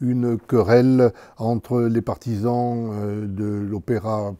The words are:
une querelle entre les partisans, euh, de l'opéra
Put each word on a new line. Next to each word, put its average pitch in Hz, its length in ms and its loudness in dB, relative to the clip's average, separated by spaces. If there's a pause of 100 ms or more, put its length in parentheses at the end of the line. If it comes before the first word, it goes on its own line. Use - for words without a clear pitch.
une 120 360 0
querelle 123 760 4 (240)
entre 117 440 -2
les 113 200 0
partisans, 117 920 -4
euh, 104 360 -6
de 101 180 -6
l'opéra 104 960 -4